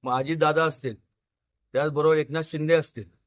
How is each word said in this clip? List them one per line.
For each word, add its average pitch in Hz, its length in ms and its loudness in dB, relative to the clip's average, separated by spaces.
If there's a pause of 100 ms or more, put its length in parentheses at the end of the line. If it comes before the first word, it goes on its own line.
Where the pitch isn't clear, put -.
मग 131 160 -2
अजितदादा 156 460 0
असतील, 139 360 -6 (720)
त्याचबरोबर 151 440 2
एकनाथ 151 280 -2
शिंदे 156 300 0
असतील 135 520 -4